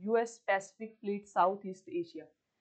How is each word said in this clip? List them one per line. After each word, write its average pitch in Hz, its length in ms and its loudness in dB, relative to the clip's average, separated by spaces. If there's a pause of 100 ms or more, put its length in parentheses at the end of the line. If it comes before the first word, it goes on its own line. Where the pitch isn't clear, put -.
यूएस 226 340 2 (160)
Pacific 196 500 -2
Fleet 202 300 -4
South 196 400 2
East - 200 -14 (100)
Asia", 156 260 -10 (340)